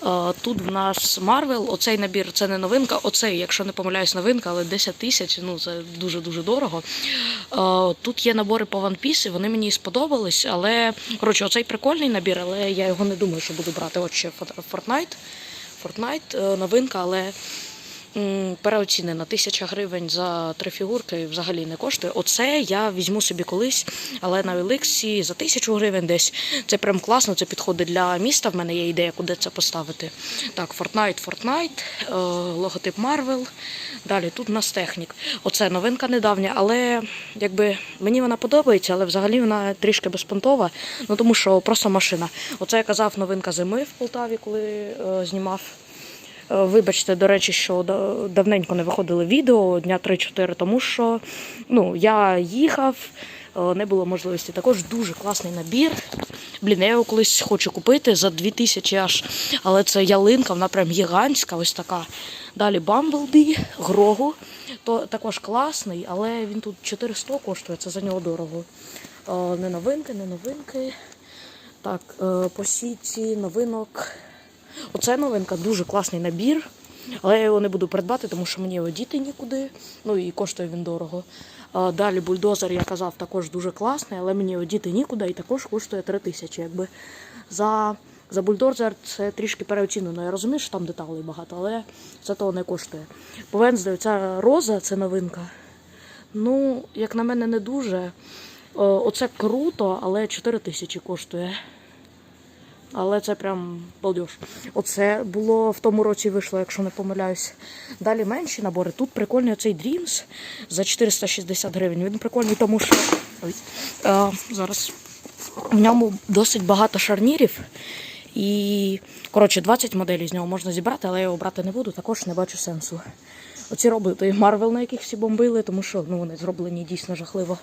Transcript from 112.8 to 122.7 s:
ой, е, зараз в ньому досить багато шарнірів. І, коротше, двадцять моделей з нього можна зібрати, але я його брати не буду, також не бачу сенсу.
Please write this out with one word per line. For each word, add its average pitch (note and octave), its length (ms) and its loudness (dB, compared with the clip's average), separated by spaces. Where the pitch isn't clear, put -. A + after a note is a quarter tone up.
ой, E3+ 100 -6
е, G3+ 260 6
зараз G3 400 -4
в G#3+ 80 6
ньому A3+ 340 6
досить G#3 360 4
багато G3 360 4
шарнірів. A3+ 600 4
І, G3+ 640 0
коротше, G3+ 300 6
двадцять A3 340 2
моделей F3 320 0
з E3 60 -6
нього F3 140 -2
можна F3+ 240 -4
зібрати, F#3 360 -2
але F#3 120 0
я F#3+ 40 0
його F3+ 140 -2
брати F#3 260 -6
не F#3+ 80 -4
буду, A3 200 -4
також - 360 -6
не F3 60 -4
бачу F#3 240 -2
сенсу. E3 440 -8